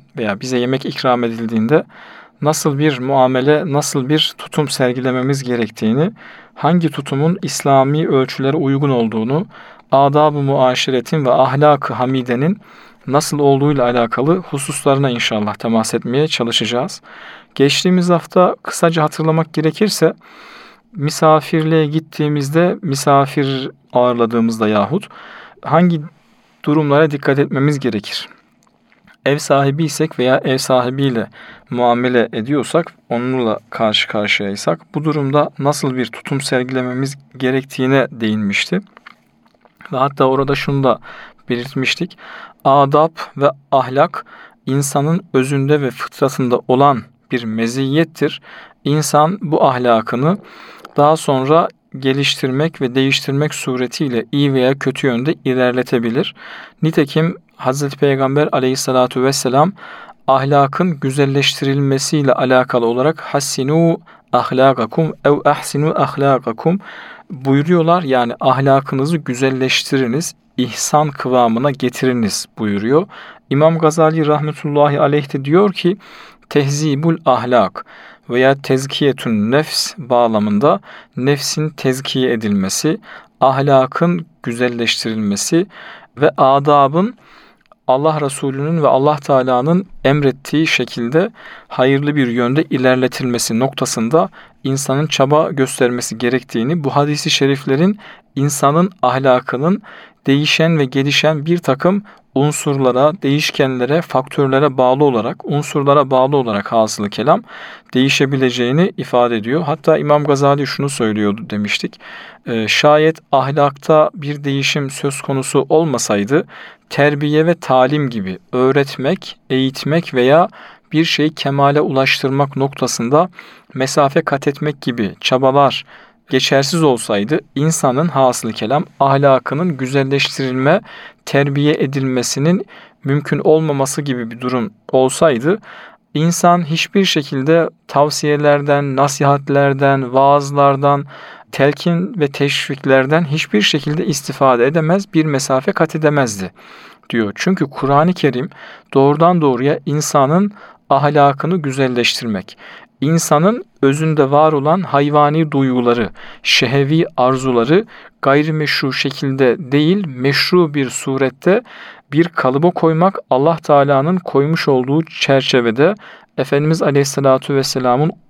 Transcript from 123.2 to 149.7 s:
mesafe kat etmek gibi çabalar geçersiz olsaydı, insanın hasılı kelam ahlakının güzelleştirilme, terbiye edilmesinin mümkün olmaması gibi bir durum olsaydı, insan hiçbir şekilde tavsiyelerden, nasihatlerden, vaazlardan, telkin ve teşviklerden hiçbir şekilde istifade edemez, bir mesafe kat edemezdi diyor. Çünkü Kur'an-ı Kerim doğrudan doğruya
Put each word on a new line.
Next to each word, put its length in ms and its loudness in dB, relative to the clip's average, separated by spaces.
mesafe 480 0
kat 260 -2
etmek 320 -4
gibi 400 -4
çabalar 640 2
geçersiz 520 0
olsaydı, 580 0
insanın 540 0
hasılı 440 0
kelam 320 -2
ahlakının 760 2
güzelleştirilme, 1040 0
terbiye 520 0
edilmesinin 880 -2
mümkün 340 -2
olmaması 640 0
gibi 280 -4
bir 100 -14
durum 300 -4
olsaydı, 680 2
insan 560 2
hiçbir 340 0
şekilde 640 0
tavsiyelerden, 1080 0
nasihatlerden, 1160 0
vaazlardan, 920 2
telkin 680 0
ve 80 0
teşviklerden 960 0
hiçbir 380 -2
şekilde 440 -2
istifade 600 0
edemez, 480 0
bir 100 2
mesafe 480 -2
kat 240 -2
edemezdi 560 0
diyor. 240 0
Çünkü 360 -2
Kur'an-ı 420 0
Kerim 380 -2
doğrudan 460 4
doğruya 460 2